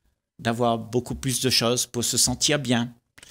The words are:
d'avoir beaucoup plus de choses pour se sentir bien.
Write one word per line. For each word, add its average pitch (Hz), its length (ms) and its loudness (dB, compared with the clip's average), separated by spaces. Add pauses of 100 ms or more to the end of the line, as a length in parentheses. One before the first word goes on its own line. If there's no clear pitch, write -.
(380)
d'avoir 117 400 0
beaucoup 113 380 -4
plus 123 240 -4
de 127 100 2
choses 120 360 2
pour - 180 -4
se 120 140 -2
sentir 135 420 2
bien. 120 340 0 (380)